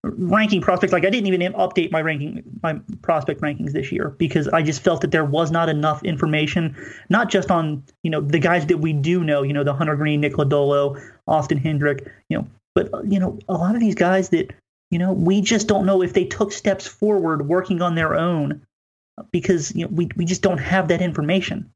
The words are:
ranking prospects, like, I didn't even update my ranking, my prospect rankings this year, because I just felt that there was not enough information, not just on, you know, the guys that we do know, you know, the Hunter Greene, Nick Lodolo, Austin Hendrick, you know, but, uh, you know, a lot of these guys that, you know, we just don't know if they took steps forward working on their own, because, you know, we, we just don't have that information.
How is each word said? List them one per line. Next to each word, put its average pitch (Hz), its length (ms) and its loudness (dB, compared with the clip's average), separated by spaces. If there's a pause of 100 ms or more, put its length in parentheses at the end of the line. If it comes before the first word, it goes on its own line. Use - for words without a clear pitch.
ranking 202 580 2
prospects, 185 320 4
like, 175 120 2
I 196 40 4
didn't 196 240 0
even 180 200 0
update 180 380 0
my 160 100 0
ranking, 151 420 -6 (180)
my 156 180 -4 (220)
prospect 156 400 -2
rankings 147 300 -4
this 143 200 -4
year, - 260 -4
because 151 320 0
I 160 120 2
just 151 200 -2
felt 165 200 2
that 170 100 -2
there 156 140 2
was 151 240 0
not 165 200 2
enough 151 340 -2
information, 156 720 0 (340)
not 220 200 2
just 190 200 0
on, 156 340 0 (200)
you 160 80 -2
know, 151 100 -2
the 147 180 0
guys 170 280 2
that 170 100 2
we 156 160 0
do 165 300 0
know, 147 180 2
you 139 120 0
know, 143 100 0
the 143 100 0
Hunter 151 220 -2
Greene, 147 260 0
Nick 147 120 0
Lodolo, 143 680 2 (260)
Austin 156 300 0
Hendrick, 143 500 0 (220)
you - 80 -2
know, - 100 -4 (280)
but, - 180 0
uh, - 80 -8
you 196 180 0
know, - 200 -2 (100)
a 190 40 -2
lot 180 200 0
of 240 80 0
these 214 140 2
guys 185 340 2
that, - 240 0 (380)
you 170 80 0
know, 185 140 0
we 190 280 2
just 214 260 0
don't 196 180 2
know 190 180 4
if 180 100 -4
they 180 120 2
took 208 260 -4
steps 196 340 -2
forward 165 640 0
working 180 340 0
on 170 140 0
their 160 200 0
own, 160 460 0 (680)
because, 170 440 -2
you 170 80 -4
know, 170 80 -8
we, 170 240 0
we 175 80 0
just 175 180 -2
don't 175 180 2
have 170 280 0
that 170 140 2
information. 175 760 -2